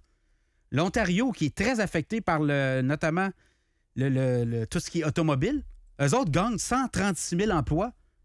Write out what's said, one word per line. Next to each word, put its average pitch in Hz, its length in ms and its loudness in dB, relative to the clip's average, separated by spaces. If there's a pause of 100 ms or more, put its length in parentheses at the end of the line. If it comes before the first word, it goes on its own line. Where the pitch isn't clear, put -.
(720)
L'Ontario, 190 640 2
qui 156 140 -2
est - 80 -4
très 220 260 0
affecté 190 400 -2
par 165 200 0
le, 139 420 2
notamment 160 480 0 (680)
le, 131 120 0
le, 127 360 2
le, 117 220 -2
tout - 120 -4
ce - 120 -8
qui 165 100 -2
est 151 40 0
automobile, 160 600 0 (360)
eux 143 140 2
autres 240 160 2
gagnent 190 280 0
cent 254 300 0
trente-six 190 460 -2
mille 202 180 2
emplois 165 400 0 (320)